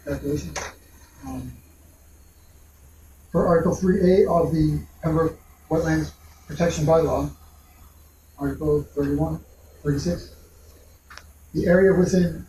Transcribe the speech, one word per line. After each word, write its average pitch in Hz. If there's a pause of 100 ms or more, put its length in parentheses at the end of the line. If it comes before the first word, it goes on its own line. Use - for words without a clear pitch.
calculations. 143 (680)
Um, 127 (1800)
for 180
Article 170
three 185
A -
of 165
the 151 (220)
Pembroke 160 (320)
Wetlands 160 (360)
Protection 165
Bylaw, 147 (1040)
Article 147 (100)
thirty-one, 143 (420)
thirty-six, 147 (1200)
the 156
area 190
within 180